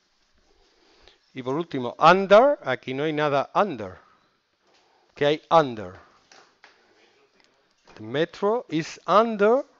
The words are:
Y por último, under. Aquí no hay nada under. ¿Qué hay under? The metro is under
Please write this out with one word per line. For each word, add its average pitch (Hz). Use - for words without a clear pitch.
Y 131
por 131
último, 139
under. 196
Aquí 127
no 139
hay 160
nada 147
under. 117
¿Qué 147
hay 151
under? 117
The 107
metro 165
is -
under 220